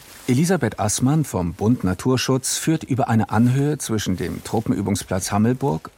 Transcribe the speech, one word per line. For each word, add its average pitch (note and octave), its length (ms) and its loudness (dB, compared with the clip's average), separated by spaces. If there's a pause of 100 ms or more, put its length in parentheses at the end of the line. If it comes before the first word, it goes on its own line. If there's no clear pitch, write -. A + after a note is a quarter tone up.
(260)
Elisabeth C#3+ 540 2
Assmann C3 440 2
vom F2 280 -2
Bund G#2+ 320 2
Naturschutz B2+ 760 0
führt D#3+ 240 0
über - 260 0
eine A2+ 220 2
Anhöhe C3+ 480 2
zwischen G#2+ 380 -2
dem E2+ 260 -6
Truppenübungsplatz - 880 -2
Hammelburg B2+ 680 0